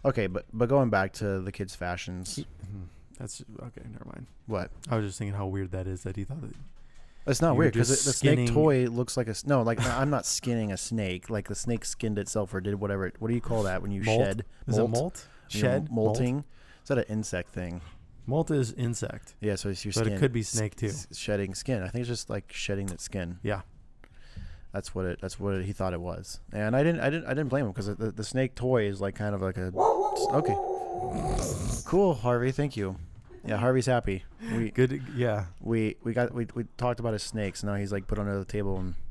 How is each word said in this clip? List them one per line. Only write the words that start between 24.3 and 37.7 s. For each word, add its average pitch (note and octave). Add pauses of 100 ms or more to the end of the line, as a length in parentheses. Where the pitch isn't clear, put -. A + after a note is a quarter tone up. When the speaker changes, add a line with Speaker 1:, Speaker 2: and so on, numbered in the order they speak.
Speaker 1:
That's -
what F#2+
it, F2+
that's F#2+
what G2+
it, F#2
he G2
thought F#2
it E2+
was. F2 (120)
And G#2+
I C#3
didn't, E3
I B2+
didn't, D#3+
I -
didn't C#3+
blame C3+
him, F#2+
'cause G2
the, G#2+
the G#2
snake C3
toy B2
is, G2
like, G2
kind G#2
of F#2+
like F#2+
a, F#2
okay. F#4+ (1300)
Cool, F#3
Harvey, B2
thank C#3+
you. F#2+ (500)
Yeah, G#2+
Harvey's B2+
happy. A#2 (320)
We A2+
Speaker 2:
Good, B2+ (120)
yeah. A2 (160)
Speaker 1:
we, A2
we A2+
got, B2
we, A#2+
we A#2+ (120)
talked B2
about A#2
his G#2
snakes. G2+
Now G2+